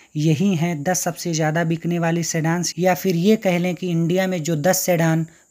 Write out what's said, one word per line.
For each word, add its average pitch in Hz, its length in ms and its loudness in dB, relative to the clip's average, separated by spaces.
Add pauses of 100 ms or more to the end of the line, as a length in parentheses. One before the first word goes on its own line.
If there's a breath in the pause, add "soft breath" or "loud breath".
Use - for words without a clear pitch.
(160 loud breath)
यही 160 400 2
हैं 160 260 -2
दस 180 180 0
सबसे 170 320 -4
ज़्यादा 160 320 0
बिकने 165 340 -2
वाली 165 260 0
सेडान्स, 165 540 -2
या 180 160 2
फिर 180 220 -2
ये 202 220 4
कह 185 200 0
लें 175 160 -2
कि 180 160 -6
इंडिया 170 360 0
में 180 160 -4
जो 165 160 -2
दस 175 220 2
सेडान 165 460 2 (240 loud breath)